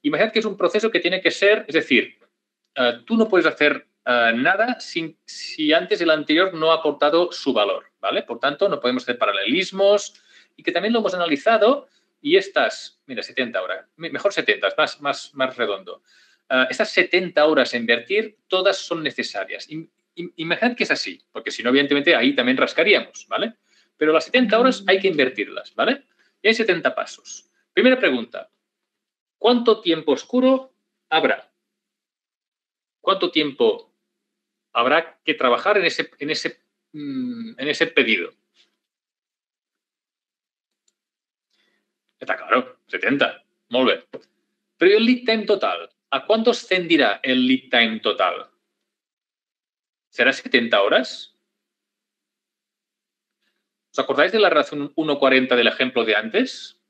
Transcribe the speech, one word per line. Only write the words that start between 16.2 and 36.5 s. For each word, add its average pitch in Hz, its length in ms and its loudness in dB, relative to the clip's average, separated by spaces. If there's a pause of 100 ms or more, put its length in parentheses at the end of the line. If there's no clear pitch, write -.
Ah, 127 200 2
estas 202 200 -2
setenta 175 560 2
horas 143 280 2
a 123 40 -4
invertir, 117 600 -2 (100)
todas 185 300 0
son 165 260 -8
necesarias. 110 680 -8
Im-, 160 200 -14 (260)
im-, 175 200 -14
imaginad 175 400 -2
que - 80 -4
es - 80 -2
así, - 300 -6 (100)
porque 107 200 -10
si - 120 -10
no, 120 60 0
evidentemente, 143 460 2
ahí 131 200 2
también 127 220 0
rascaríamos, 156 680 0
¿vale? 208 280 -6 (420)
Pero 156 140 2
las 160 140 2
setenta 233 340 2
horas 254 280 2
hay 190 120 4
que 196 80 0
invertirlas, 131 680 -2
¿vale? 269 300 -2 (360)
Y 196 60 0
hay 220 60 4
setenta 175 400 0
pasos. - 560 -12 (240)
Primera 254 240 4
pregunta, 135 520 -4 (880)
¿cuánto 233 440 2
tiempo 160 320 0
oscuro 262 600 0 (360)
habrá? - 420 0 (1500)
¿Cuánto 185 300 0
tiempo - 600 0 (800)
habrá 131 520 0
que 156 80 -2
trabajar 135 440 2
en 185 80 2
ese, 156 340 -4
en 147 100 -8
ese, - 320 -6 (300)